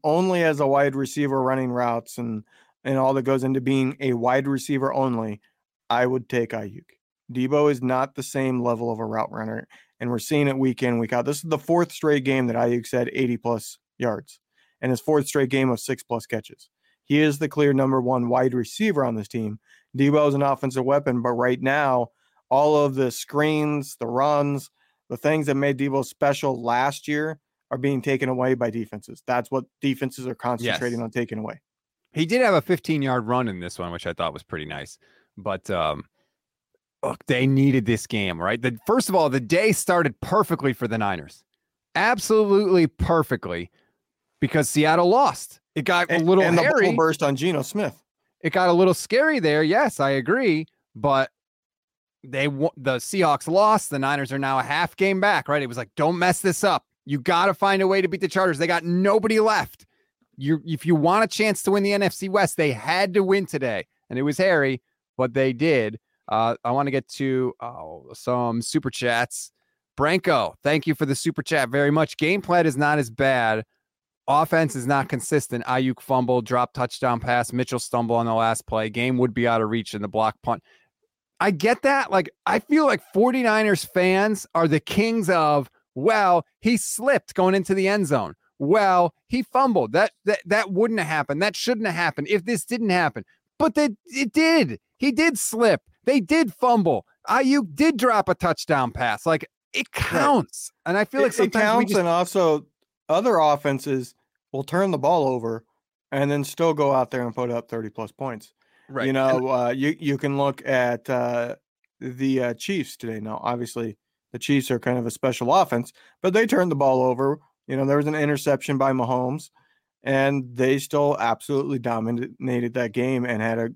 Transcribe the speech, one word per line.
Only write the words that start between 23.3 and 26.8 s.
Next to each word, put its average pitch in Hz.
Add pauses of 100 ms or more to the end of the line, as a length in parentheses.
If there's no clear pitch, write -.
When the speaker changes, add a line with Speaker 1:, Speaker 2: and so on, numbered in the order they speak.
Speaker 1:
the 120
runs, 143 (400)
the 123
things 151
that 143
made 139
Deebo 135
special 139
last 127